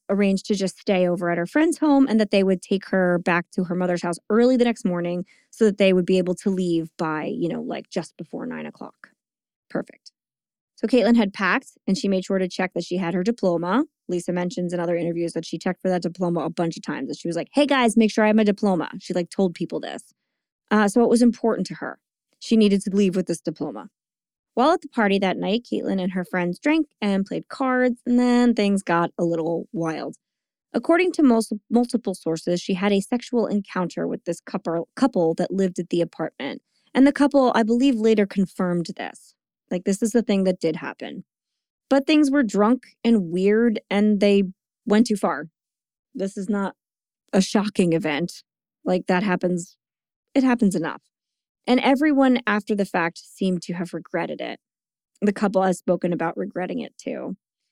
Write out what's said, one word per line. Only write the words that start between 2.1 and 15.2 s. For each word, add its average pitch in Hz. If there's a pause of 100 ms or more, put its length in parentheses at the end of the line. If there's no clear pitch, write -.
that 214
they 196
would 190
take -
her 180
back 175
to 190
her 175
mother's 180
house 175 (120)
early 240
the 233
next 233
morning 175 (260)
so -
that 202
they 190
would 185
be 185
able 180
to -
leave 175
by, 156
you -
know, 160
like, 170
just -
before -
nine 156
o'clock. - (580)
Perfect. - (640)
So 233
Caitlin 233
had 202
packed 202 (100)
and 190
she 196
made 190
sure 196
to 185
check 185
that 175
she 180
had 180
her 185
diploma. 190 (240)
Lisa 180
mentions 175
in 175
other 170
interviews 170